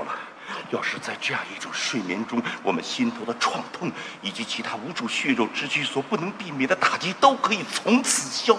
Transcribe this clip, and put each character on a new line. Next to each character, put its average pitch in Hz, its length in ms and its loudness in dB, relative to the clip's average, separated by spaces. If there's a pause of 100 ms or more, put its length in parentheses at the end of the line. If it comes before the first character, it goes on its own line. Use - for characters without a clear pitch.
了。 - 100 -6 (560)
要 - 100 -2
是 - 180 -2
在 - 220 -6
这 - 140 -2
样 - 80 -2 (120)
一 - 40 -12
种 - 140 -8
睡 - 280 -2
眠 95 240 -2
中， 120 160 0 (220)
我 98 100 2
们 85 100 -2
心 117 280 0
头 107 140 -8
的 117 140 -4
创 - 240 0 (100)
痛 170 180 -4 (320)
以 196 80 -2
及 226 140 -6
其 - 180 -4
他 - 140 -4
无 131 180 -8
数 117 140 -2
血 - 240 2
肉 113 160 6
之 - 180 -4
躯 147 160 0
所 135 180 0
不 208 160 0
能 175 140 -2
避 190 220 -10
免 135 160 0
的 185 60 4
打 - 220 4
击 185 180 -2
都 269 200 8
可 - 180 2
以 180 120 0
从 233 380 4
此 - 280 0
消 - 280 6